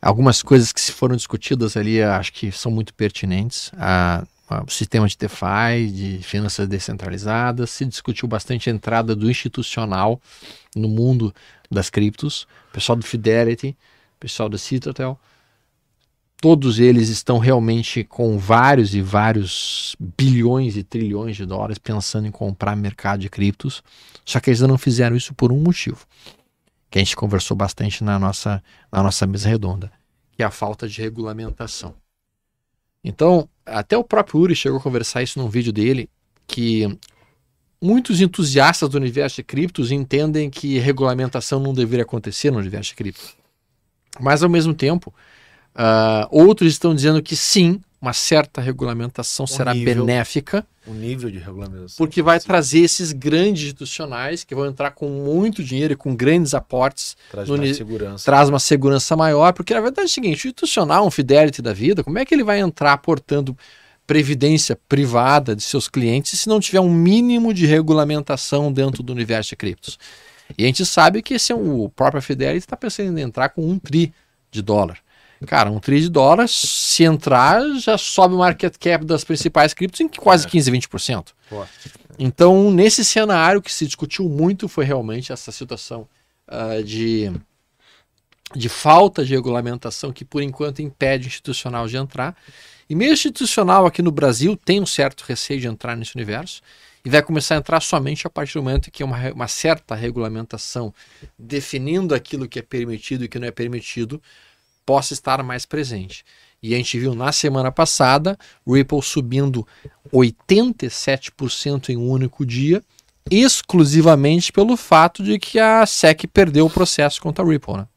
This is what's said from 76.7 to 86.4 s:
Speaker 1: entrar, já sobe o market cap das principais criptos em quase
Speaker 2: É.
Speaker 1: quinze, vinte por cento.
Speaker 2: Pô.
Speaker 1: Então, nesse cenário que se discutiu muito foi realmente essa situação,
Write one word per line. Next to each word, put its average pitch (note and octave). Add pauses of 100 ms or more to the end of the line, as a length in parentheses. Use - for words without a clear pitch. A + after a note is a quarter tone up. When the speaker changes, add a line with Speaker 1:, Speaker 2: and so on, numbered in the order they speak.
Speaker 1:
entrar, D3 (180)
já A3
sobe F#3
o F#3
market F3+
cap E3
das D#3
principais D#3
criptos -
em D#4+
quase F3+
Speaker 2:
É. -
Speaker 1:
quinze, C#3
vinte B2+
por A#2+
cento. - (160)
Speaker 2:
Pô. G#2 (560)
Speaker 1:
Então, F3+
nesse G3+
cenário G3
que -
se -
discutiu D3+
muito E3+
foi C#3+
realmente B2+
essa A#2+
situação, A#2+ (400)